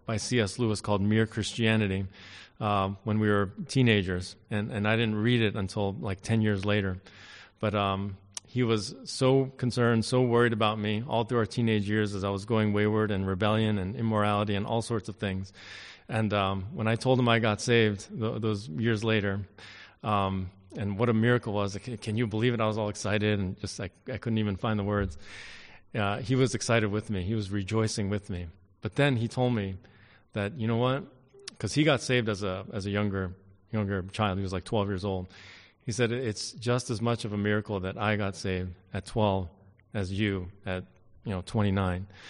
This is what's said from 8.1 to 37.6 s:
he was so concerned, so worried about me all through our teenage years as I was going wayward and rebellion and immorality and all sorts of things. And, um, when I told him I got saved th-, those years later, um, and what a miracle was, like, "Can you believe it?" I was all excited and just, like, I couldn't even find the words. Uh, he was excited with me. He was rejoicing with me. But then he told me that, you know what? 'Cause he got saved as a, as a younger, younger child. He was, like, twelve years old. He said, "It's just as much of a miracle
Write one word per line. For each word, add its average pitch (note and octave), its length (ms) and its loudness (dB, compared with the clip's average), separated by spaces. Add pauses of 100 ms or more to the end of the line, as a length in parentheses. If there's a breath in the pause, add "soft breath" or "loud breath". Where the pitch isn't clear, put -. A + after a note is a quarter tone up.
he B2 160 -2
was A2+ 320 0 (100)
so C3+ 400 4 (120)
concerned, A#2 480 4
so B2+ 180 4
worried A#2+ 300 4
about A2 260 2
me G#2 280 -2
all A2+ 160 0
through A#2 140 -2
our A2 80 4
teenage A2 420 2
years G#2 280 2
as F#2+ 80 -4
I G2+ 60 0
was G2 160 -2
going G#2+ 280 2
wayward G#2+ 380 2
and F#2+ 160 0
rebellion G#2+ 500 2
and F#2+ 180 -2
immorality G#2 600 2
and G2+ 100 0
all A2+ 160 0
sorts A2 260 -4
of G2+ 100 -10
things. F#2+ 360 -4 (540 loud breath)
And, A2 260 0
um, G2 400 0
when A2 140 -4
I A2+ 80 2
told B2+ 240 4
him A#2+ 100 4
I A#2 80 6
got A2 240 2
saved A2 480 4
th-, A2+ 320 -4
those G#2+ 260 -2
years A#2 360 0
later, G#2 380 2 (640 loud breath)
um, F#2+ 460 0 (260)
and G2+ 220 -4
what A#2 120 2
a A2+ 40 4
miracle A2+ 400 2
was, G2+ 220 -2
like, A2 260 -10
"Can G#2+ 160 -4
you A#2+ 80 0
believe A2 300 0
it?" A2 40 -2
I A2+ 60 0
was G#2+ 140 0
all G#2 100 -2
excited G#2 500 0
and F#2+ 220 -4
just, - 160 -8
like, G2 140 -8 (200)
I A2+ 60 -6
couldn't A2+ 220 -2
even G#2 160 0
find G#2+ 240 -2
the G2 40 -2
words. G2+ 340 0 (760 loud breath)
Uh, G#2 240 0
he B2+ 180 -2
was B2+ 200 2
excited A2 340 2
with G#2 220 -4
me. F#2+ 100 -2
He G#2 140 -2
was G2 160 -4
rejoicing G#2 580 0
with G#2 220 -4
me. F2 160 -6 (340)
But - 140 -8
then C#3 220 2
he A2+ 100 0
told B2 260 0
me G2 220 -2 (580 soft breath)
that, G2+ 240 -4
you A2 100 -2
know A#2 100 2
what? B2+ 260 0 (560)
'Cause G#2 140 -4
he D3 100 4
got D3 180 4
saved B2 280 0
as G2 120 -2
a, F#2+ 300 -4
as G2 140 -6
a G2+ 40 -2
younger, G2 440 -2 (380)
younger G2+ 320 -2 (100)
child. G2+ 240 0
He G2 60 -2
was, F#2 100 -4
like, F2+ 100 -4
twelve G#2 240 0
years F#2+ 160 -4
old. F#2+ 240 -4 (640 loud breath)
He A2+ 40 -4
said, A2+ 180 0
"It's A#2+ 400 -4
just A#2+ 400 -2
as G#2+ 100 -4
much A#2 240 -2
of G#2 80 -6
a G#2 40 -2
miracle G#2 420 0